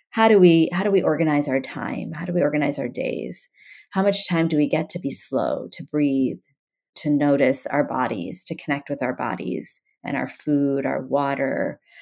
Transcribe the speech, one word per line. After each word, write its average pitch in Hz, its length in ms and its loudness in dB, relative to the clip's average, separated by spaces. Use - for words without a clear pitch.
how 220 180 4
do 214 100 8
we, 165 340 8
how 180 120 0
do 208 60 0
we 196 120 4
organize 151 460 2
our 135 120 0
time? - 520 -6
How 160 120 -10
do 175 80 -6
we 175 100 0
organize 151 360 0
our 135 100 -4
days? - 600 -6
How 190 120 0
much 196 260 0
time 165 200 2
do 160 80 0
we 147 120 4
get 160 220 -2
to - 80 -4
be 139 120 -6
slow, - 600 -2
to 147 120 -8
breathe, 135 540 0
to 151 140 -2
notice 139 560 2
our 143 180 0
bodies, 117 600 -4
to - 120 -8
connect - 320 -6
with 143 140 -6
our 127 120 -2
bodies - 640 -6
and - 120 -4
our 131 120 -4
food, 143 580 0
our 135 160 -2
water, 139 800 -2